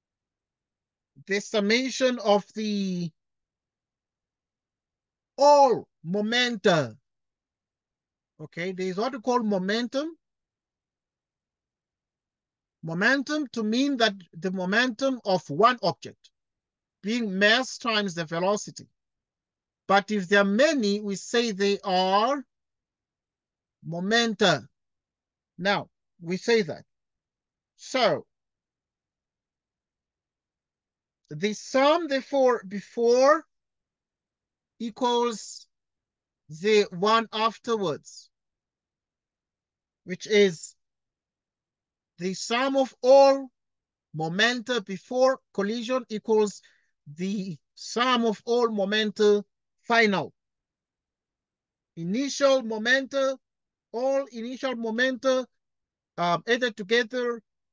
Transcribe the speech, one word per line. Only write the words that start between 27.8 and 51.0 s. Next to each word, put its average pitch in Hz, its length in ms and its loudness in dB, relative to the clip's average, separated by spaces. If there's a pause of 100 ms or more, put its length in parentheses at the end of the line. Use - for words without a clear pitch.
the 170 240 -4
sum, 294 540 2
therefore, 262 600 0
before 240 760 2 (1300)
equals 240 880 -2 (840)
the 202 420 2
one 220 420 2
afterwards, 214 1000 -4 (1700)
which 180 220 -12
is 202 480 0 (1400)
the 185 160 -6
sum 269 420 -2
of 262 260 0
all 269 460 6 (640)
momenta 214 680 -2
before 254 560 0 (160)
collision 233 540 -4
equals 214 520 -2 (560)
the 190 400 -6 (180)
sum 240 500 -2
of 214 200 -2
all 233 260 2
momenta 208 720 0 (380)
final. 214 500 2 (1600)